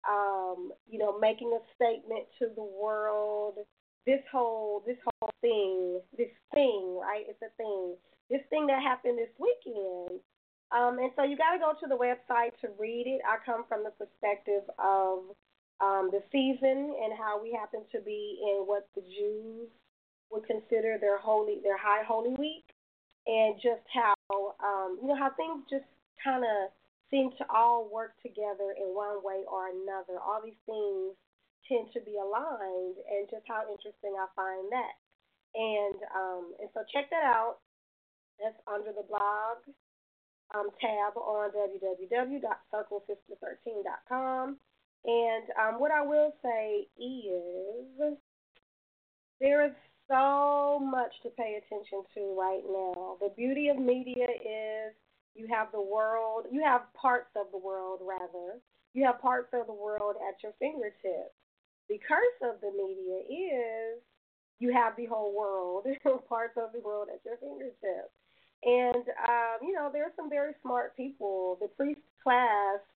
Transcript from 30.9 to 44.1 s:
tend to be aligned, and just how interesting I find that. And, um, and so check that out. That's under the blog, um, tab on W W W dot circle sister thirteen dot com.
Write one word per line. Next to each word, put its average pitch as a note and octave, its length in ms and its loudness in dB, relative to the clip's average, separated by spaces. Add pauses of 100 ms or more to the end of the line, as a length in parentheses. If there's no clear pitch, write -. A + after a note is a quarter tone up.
tend A3+ 240 -2
to A#3 80 -6
be G#3+ 160 -10
aligned, G3 800 -4 (140)
and G3+ 200 -2
just A3 160 -12
how A3 240 -4
interesting G3+ 460 -8
I F#3+ 180 -2
find F#3+ 380 -4
that. B3 220 -2 (600)
And, G#3 480 0 (120)
um, F#3 460 -4
and G#3+ 140 -10
so A3 80 -6 (100)
check C#4+ 180 -2
that D#4+ 140 2
out. A3+ 340 4 (800)
That's G#3+ 280 -6
under G#3 260 -6
the G3+ 100 -8
blog, G#3 560 0 (960)
um, G#3 160 -2 (100)
tab G#3+ 360 0
on G#3 360 -2
W G3 280 -2
W F#3 280 -4
W B3+ 320 -2
dot G#3+ 200 -4 (100)
circle G#3 360 -4
sister G3+ 340 -10
thirteen A3 420 -8
dot F3+ 260 -8
com. C4 500 -4 (460)